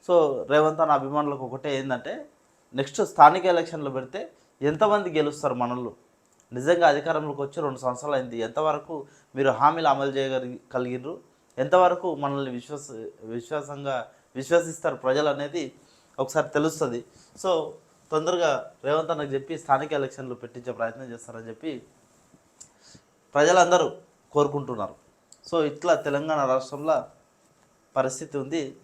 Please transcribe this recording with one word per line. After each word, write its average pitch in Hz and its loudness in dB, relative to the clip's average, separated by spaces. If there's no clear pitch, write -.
So, 156 4
రేవంత్ 156 4
అన్న 156 4
అభిమానులకు 143 0
ఒకటే 131 -6
ఏంటంటే, 135 -6
నెక్స్ట్ 139 -2
స్థానిక 175 8
ఎలక్షన్లు 165 0
పెడితే 131 -8
ఎంతమంది 185 2
గెలుస్తారు 147 0
మనోళ్ళు, 123 -6
నిజంగా 160 4
అధికారంలోకి 147 0
వచ్చి 143 -8
రెండు 131 -4
సంవత్సరాలు 127 -4
అయింది, 123 -4
ఎంతవరకు 147 -4
మీరు 135 2
హామీలు 151 4
అమలు 139 2
చేయగలి-, 131 -4
కలిగిండ్రు, 127 -6
ఎంతవరకు 180 2
మనల్ని 139 -4
విశ్వాస-, 123 -12
విశ్వాసంగా 135 -8
విశ్వసిస్తారు 160 0
ప్రజలు 139 2
అనేది 143 -4
ఒకసారి 147 0
తెలుస్తుంది. 147 -2
So, 165 0
తొందరగా 156 0
రేవంత్ 160 0
అన్నకు 147 -2
చెప్పి 139 -4
స్థానిక 151 0
ఎలక్షన్లు 131 -4
పెట్టించే 120 -12
ప్రయత్నం 113 -8
చేస్తారని 117 -16
చెప్పి 127 -10
ప్రజలందరూ 175 6
కోరుకుంటున్నారు. 139 0
So, 165 2
ఇట్లా 151 2
తెలంగాణ 147 -2
రాష్ట్రంలో 147 0
పరిస్థితి 135 -4
ఉంది. 139 -6